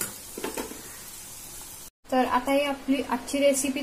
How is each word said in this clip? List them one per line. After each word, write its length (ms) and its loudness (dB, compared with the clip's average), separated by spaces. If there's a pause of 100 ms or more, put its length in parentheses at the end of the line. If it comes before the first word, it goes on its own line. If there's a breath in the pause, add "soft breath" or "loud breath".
(2250)
तर 120 6
आता 280 2
ही 80 6
आपली 420 2
आजची 360 -2
recipe 440 6